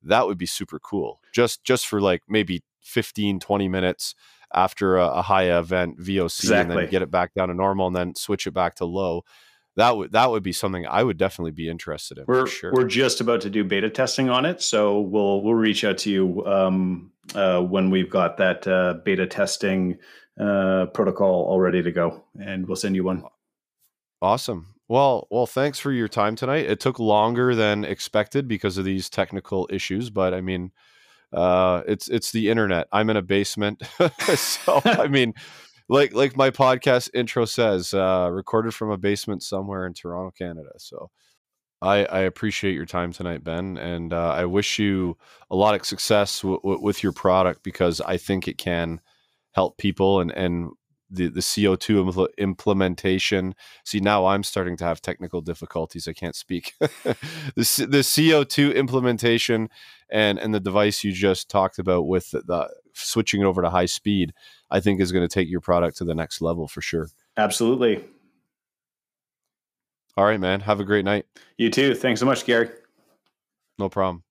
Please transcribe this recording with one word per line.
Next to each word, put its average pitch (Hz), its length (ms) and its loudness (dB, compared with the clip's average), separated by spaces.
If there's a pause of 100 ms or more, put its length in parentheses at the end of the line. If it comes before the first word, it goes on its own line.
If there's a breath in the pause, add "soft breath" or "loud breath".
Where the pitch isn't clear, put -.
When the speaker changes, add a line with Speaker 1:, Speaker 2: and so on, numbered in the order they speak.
Speaker 1:
that 104 240 4
would 95 120 -4
be 87 80 -6
super - 320 -8
cool. 73 420 -6 (120)
Just, - 320 2
just 127 220 2
for, 101 160 0
like, 92 260 2
maybe 92 340 0 (180)
fifteen, 101 600 -2
twenty 101 260 0
minutes 92 480 -2 (400 soft breath)
after 92 440 2
a, 87 100 4
a 78 140 0
high 95 360 4
event 87 400 -2
V 95 220 -2
O 85 80 0
C, - 180 -6
and 101 240 2
then 85 80 0
Speaker 2:
Exactly. 87 80 -2
Speaker 1:
get 92 160 -2
it 71 80 -6
back 90 240 -2
down 92 140 -2
to 87 60 -6
normal 95 340 0
and 90 80 -2
then 87 180 -4
switch - 320 -4
it 85 60 -6
back 87 240 -2
to 92 80 -4
low. 87 400 -4 (500 soft breath)
That 117 220 4
would, 95 160 -8
that 120 180 4
would 107 140 -2
be 90 80 -4
something 90 340 -4
I 82 160 0
would 101 160 0
definitely 90 320 -2
be 80 180 -8
interested 82 500 -10
in, 69 60 -18
for 127 180 2
Speaker 2:
We're, 131 40 0
Speaker 1:
sure. - 260 -6
Speaker 2:
we're 127 120 4
just 120 360 0
about 117 200 2
to 101 100 -6
do 104 140 0
beta 101 260 0
testing 131 400 0
on 127 140 2
it, 175 180 -2
so 104 380 2
we'll, 101 420 0
we'll 113 120 2
reach 110 300 2
out 98 140 0
to 104 120 -4
you, 95 360 0
um, 92 640 0 (240)
uh, 92 260 2
when 92 300 2
we've 92 180 2
got 87 280 0
that, 92 320 0
uh, 90 260 2 (100)
beta 95 220 2
testing, 95 720 -2 (420 loud breath)
uh, 95 540 0
protocol 95 500 0
all 92 140 2
ready 90 240 2
to 87 80 -2
go, 85 340 -2 (160)
and 95 280 -8
we'll 92 80 -6
send 95 180 -2
you 92 80 0
one. 90 220 -4 (1000)
Speaker 1:
Awesome. 98 520 -2 (140)
Well, 131 420 2
well, 110 160 0
thanks 135 340 -2
for 139 100 -4
your 117 180 0
time 110 280 0
tonight. 135 340 -2
It 107 80 0
took 127 220 -2
longer 117 560 4
than 104 280 2
expected 107 600 -2
because 101 320 -2
of 95 60 -2
these 95 260 -2
technical 98 600 -4
issues, 98 380 -4
but, 95 240 0
I 92 80 -4
mean, 92 300 -6 (640 soft breath)
uh, 90 520 4
it's, 101 220 -4
it's - 220 -2
the 110 180 0
internet. 101 440 2
I'm 107 180 2
in 107 80 2
a 98 40 0
basement. 101 600 -2 (160)
<laughs> 170 120 4 (260)
So, - 460 0
Speaker 2:
<laughs> - 20 -14
Speaker 1:
I 202 240 2
mean, 127 260 2 (540 loud breath)
like, 135 260 4
like 127 220 2
my 135 140 4
podcast 127 640 2
intro 120 300 0
says, 104 480 0
uh, 92 400 2
recorded 110 420 -2
from 107 160 -6
a 101 60 -2
basement 101 460 -2
somewhere 98 440 -6
in 90 80 -10
Toronto, 90 420 -10
Canada. 82 420 -10
So - 320 -16 (720)
I, 98 240 4
I 95 140 -2
appreciate 95 540 -2
your 80 120 -6
time 87 260 -4
tonight, 85 320 -8
Ben, 87 320 -6
and, 85 360 -6
uh, 85 180 0
I 82 160 0
wish 98 320 0
you 95 400 0 (320 soft breath)
a 92 60 -2
lot 104 180 6
of 95 100 -2
success 101 560 0
w-, 92 220 -2
w-, 95 180 -2
with 104 220 -2
your 95 100 0
product, 92 500 2
because 87 380 0
I 92 160 -4
think 92 320 -4
it - 100 -8
can 85 420 -4 (520)
help - 260 0
people, 98 420 2
and, 85 120 -2
and 87 380 -4 (380)
the, 92 200 -2
the 92 140 -4
C 104 260 0
O 92 80 4
two 101 260 2
impl-, 92 340 0
implementation. 95 1160 0 (300 loud breath)
See, 104 160 -4
now 98 260 2
I'm 98 160 2
starting 90 360 -4
to 87 60 -6
have 82 160 -2
technical 87 400 -8
difficulties. 82 680 -10
I 80 40 -10
can't 82 220 -10
speak. - 420 -10
<laughs> 156 760 -6
The 117 100 0
C-, - 200 0
the 139 180 2
C 160 320 4
O 147 80 6
two 143 300 2
implementation 120 960 2 (420 loud breath)
and, 104 300 2
and 110 120 -2
the 104 60 0
device 101 460 0
you 101 80 0
just 95 360 0
talked 95 300 0
about 90 300 2
with 92 240 -2
the, - 100 -4
the - 280 -4 (220)
switching - 500 -2
it - 20 2
over 92 180 2
to 85 80 0
high 90 160 2
speed, 95 460 -2 (360 soft breath)
I 95 120 2
think 98 200 2
is 92 120 2
gonna 87 160 2
take 90 200 0
your 87 120 -4
product 87 380 2
to 90 60 -6
the 82 100 -2
next 80 260 -6
level 82 260 -2
for - 140 -14
sure. 80 280 -6 (280)
Speaker 2:
Absolutely. 113 680 0 (2000)
Speaker 1:
All 98 80 4
right, 107 160 2
man. 95 200 0
Have 101 200 0
a 101 40 -4
great 101 200 2
night. 101 220 0 (300 soft breath)
Speaker 2:
You 113 140 2
too. 135 240 2
Thanks 120 240 0
so 123 80 0
much, 131 180 0
Gary. 117 240 2 (1120)
Speaker 1:
No 98 100 -2
problem. 92 420 -2